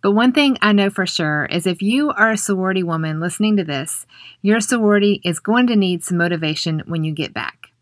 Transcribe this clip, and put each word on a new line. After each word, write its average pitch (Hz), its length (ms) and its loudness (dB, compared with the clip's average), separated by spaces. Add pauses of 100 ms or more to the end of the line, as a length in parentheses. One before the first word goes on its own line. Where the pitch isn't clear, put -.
but 202 120 2
one 240 200 4
thing 285 300 2
I 208 100 4
know 202 180 4
for 185 160 -4
sure 151 400 -2
is 165 200 -4
if 180 160 -2
you 269 280 0
are 220 200 0
a 220 60 -2
sorority 190 480 -2
woman 160 340 -2
listening 208 380 0
to 190 80 0
this, 147 420 -6 (360)
your 214 180 2
sorority 208 640 2
is 175 160 -4
going 247 260 2
to 240 100 2
need 185 280 0
some 175 140 -2
motivation 160 680 -2
when 165 160 -4
you 156 100 -4
get 151 220 -8
back. - 480 -12